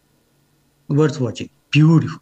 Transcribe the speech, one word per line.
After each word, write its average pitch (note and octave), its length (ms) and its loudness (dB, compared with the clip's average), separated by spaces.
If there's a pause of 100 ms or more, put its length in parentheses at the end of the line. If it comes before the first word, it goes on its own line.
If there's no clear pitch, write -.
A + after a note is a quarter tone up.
(880)
worth D3+ 320 -2
watching. A#2 300 -8 (220)
Beautiful. D3+ 500 2